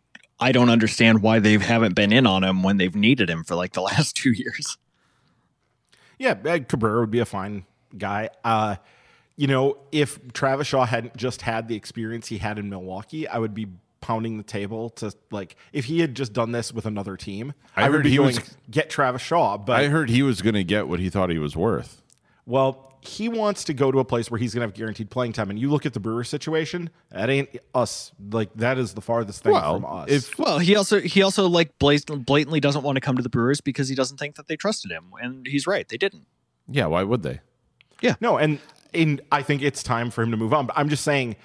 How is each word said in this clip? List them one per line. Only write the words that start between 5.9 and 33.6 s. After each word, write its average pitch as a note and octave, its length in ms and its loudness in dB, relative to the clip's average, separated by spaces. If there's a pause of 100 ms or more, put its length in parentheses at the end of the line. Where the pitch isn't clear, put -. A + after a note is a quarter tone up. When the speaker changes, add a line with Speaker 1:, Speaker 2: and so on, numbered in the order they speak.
Speaker 2:
Yeah, B3 280 0
uh, E3+ 200 2
Cabrera A2+ 360 2
would A2 100 0
be A#2 80 2
a A2+ 60 2
fine G2+ 400 -8 (320)
guy. G2+ 320 -4 (140)
Uh, A2 320 2 (600)
you C#3 120 0
know, C#3 300 2 (140)
if C3 400 -2
Travis C3+ 360 0
Shaw C3 180 2
hadn't A#2 320 -4
just A#2+ 240 -6
had A2+ 260 -4
the A2+ 80 -4
experience A2+ 520 -10
he A2 100 -8
had G#2 220 -6
in G2+ 100 -8
Milwaukee, G2 580 -10
I A#2+ 120 -4
would A2 160 -4
be G#2+ 120 -8 (320)
pounding A2+ 380 -4
the G#2 60 -12
table A2 480 -8
to, G#2 200 -8 (200)
like, G2+ 240 -10 (180)
if C#3 120 -4
he E3 160 -2
had D3+ 120 -2
just A2+ 200 -6
done A#2 180 -2
this A#2+ 200 -4
with A2+ 140 -8
another G2+ 320 -6
team, G#2+ 380 -12 (200)
Speaker 3:
I - 100 4
Speaker 2:
I C#3 40 6
would D3 60 4
Speaker 3:
heard D3+ 80 2
Speaker 2:
be C#3+ 80 4
Speaker 3:
he C3 60 6
Speaker 2:
going, C#3 180 4
Speaker 3:
was - 220 -10 (120)
Speaker 2:
"Get D3 220 -2
Travis B2+ 320 0
Shaw." D#3 340 2
But A#2 220 0
Speaker 3:
I C#3+ 80 4
heard C#3+ 240 2
he B2 100 6
was A#2 220 2
gonna G#2 200 2
get F#2+ 240 0
what E2+ 120 -2
he F#2 100 -2
thought F#2 220 0
he E2 80 0
was D2 160 -4
worth. E2 480 -2 (420)
Speaker 2:
Well, C3+ 440 0 (140)
he - 240 -6
wants G#3+ 360 -2
to D#3+ 100 -4
go C3+ 180 2
to C3 60 2
a C3 80 2
place A#2+ 240 -2
where A#2+ 100 -6
he's A2+ 140 -4
gonna A#2+ 140 -2
have F#2+ 80 -10
guaranteed A2 340 -8
playing A#2+ 240 -4
time. G#2 160 -4
And G#2 80 -6
you C3+ 140 -2
look D3 160 0
at B2+ 60 -4
the B2 60 -6
Brewers A2+ 300 -4
situation, D#3+ 640 -4 (180)
that G#2+ 220 -2
ain't C#3 180 0 (240)
us. - 380 -2 (180)
Like, A2 240 -2
that A#2+ 240 0
is A2+ 160 -4
the G2+ 80 -10
farthest A2+ 400 -4
thing G#3 120 4
Speaker 3:
Well, E2+ 280 2
Speaker 2:
from - 40 -10
us. D#2+ 240 -10
Speaker 3:
if C#3 280 0
Speaker 1:
Well, G3+ 220 0
he F3 160 4
also, G3+ 240 4
he F#3 240 4
also, G3 240 2
like, E3+ 320 2
blaz-, C#3+ 460 2
blatantly D3 340 2
doesn't C#3+ 240 0
wanna C3+ 180 0
come B2+ 160 0
to B2 60 -2
the B2 60 -6
Brewers B2 300 2
because C3+ 300 -4